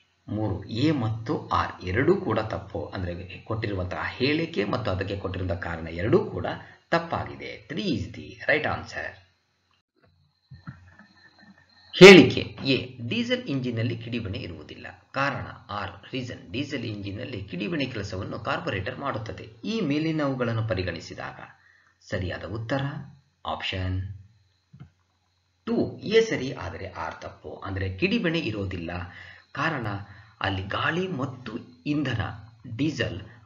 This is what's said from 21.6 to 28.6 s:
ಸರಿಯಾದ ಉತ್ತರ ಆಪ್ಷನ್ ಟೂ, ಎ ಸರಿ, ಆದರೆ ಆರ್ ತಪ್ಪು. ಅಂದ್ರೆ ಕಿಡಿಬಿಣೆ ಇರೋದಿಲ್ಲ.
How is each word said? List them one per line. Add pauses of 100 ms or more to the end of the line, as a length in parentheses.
ಸರಿಯಾದ
ಉತ್ತರ (640)
ಆಪ್ಷನ್ (1600)
ಟೂ,
ಎ
ಸರಿ,
ಆದರೆ
ಆರ್
ತಪ್ಪು.
ಅಂದ್ರೆ
ಕಿಡಿಬಿಣೆ
ಇರೋದಿಲ್ಲ. (600)